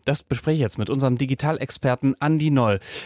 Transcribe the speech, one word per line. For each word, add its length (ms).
das 180
bespreche 340
ich 60
jetzt 160
mit 140
unserem 260
Digitalexperten 1000
Andi 320
Noll. 280